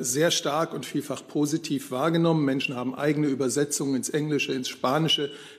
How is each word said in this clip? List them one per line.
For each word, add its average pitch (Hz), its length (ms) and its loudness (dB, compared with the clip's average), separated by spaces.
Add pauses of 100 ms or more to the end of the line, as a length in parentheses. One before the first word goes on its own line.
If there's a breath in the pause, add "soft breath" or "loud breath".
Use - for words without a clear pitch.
sehr 139 260 2
stark 156 460 0
und 131 100 -8
vielfach - 420 -6
positiv 147 600 -2
wahrgenommen. 160 560 2
Menschen 135 300 0
haben 123 180 -4
eigene 147 320 2
Übersetzungen 139 720 0
ins 120 140 -2
Englische, 147 440 0
ins 131 160 -4
Spanische 143 600 2 (280 loud breath)